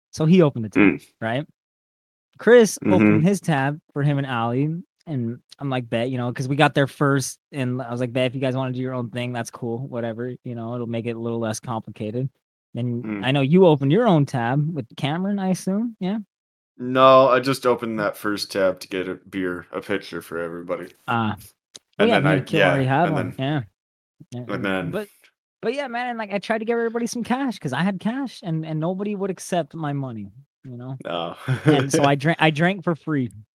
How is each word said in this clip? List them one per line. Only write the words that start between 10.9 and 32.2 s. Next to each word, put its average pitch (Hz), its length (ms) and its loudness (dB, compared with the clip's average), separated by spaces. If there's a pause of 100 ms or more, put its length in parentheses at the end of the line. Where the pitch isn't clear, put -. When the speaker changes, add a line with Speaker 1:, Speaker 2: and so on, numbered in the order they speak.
Speaker 1:
it 117 100 -4
a 113 40 -10
little 117 200 -4
less 110 200 -4
complicated." 113 680 -6 (440)
Then 120 300 -4
Speaker 2:
Mm. 104 220 -6
Speaker 1:
I 127 60 2
know 143 100 2
you 175 260 6
opened 139 240 4
your 233 160 4
own 160 180 6
tab 139 480 0
with 135 220 -8
Cameron, 185 440 -4
I 190 100 -2
assume, 202 500 -2
yeah? 196 200 -4 (580)
Speaker 2:
No, 131 500 8
I 123 120 4
just 131 260 -2
opened 117 340 0
that 101 180 -2
first 104 340 -4
tab 95 280 0
to - 80 -14
get 92 200 -4
a 90 80 -6
beer, 90 560 -6
a - 100 -8
pitcher 95 400 -8
for 82 180 -10
everybody. 87 520 -8 (160)
Speaker 1:
Ah. 113 280 -2
Speaker 2:
And - 80 -16 (560)
Speaker 1:
Well, 208 80 6
yeah, 240 80 4
Speaker 2:
then - 80 2
Speaker 1:
me - 60 4
Speaker 2:
I, 156 60 4
Speaker 1:
and 135 120 -2
Kill - 120 0
Speaker 2:
yeah, 185 100 6
Speaker 1:
already 139 160 2
had 139 200 2
Speaker 2:
and - 80 0
Speaker 1:
one. 92 240 -4
Speaker 2:
then, 135 280 -4 (680)
Speaker 1:
Yeah. 120 80 -12
Yeah, 117 140 -10
Speaker 2:
and 101 100 -6
Speaker 1:
yeah. 98 80 -2
Speaker 2:
then 92 200 -4
Speaker 1:
But, 208 160 -6 (540)
but 269 140 -4
yeah, 285 120 -6
man, 240 220 -6
and, 233 80 -8
like, 208 160 -6
I 202 60 -2
tried 220 200 -4
to 220 60 -8
give 233 120 0
everybody 233 300 -2
some 240 160 -6
cash 254 360 -2
'cause 131 140 -6
I 139 100 0
had 190 160 -2
cash 247 440 -6
and, 160 220 -4
and 156 140 -4
nobody 190 360 -4
would 196 140 -4
accept 175 460 -6
my 151 180 -4
money, 117 380 -8 (320)
you 127 140 -14
know? 127 280 -12
Speaker 2:
No. 85 300 -6 (300)
Speaker 1:
And 139 260 4
so 156 120 4
Speaker 2:
<laughs> - 20 6
Speaker 1:
I 143 100 4
drank, 147 260 0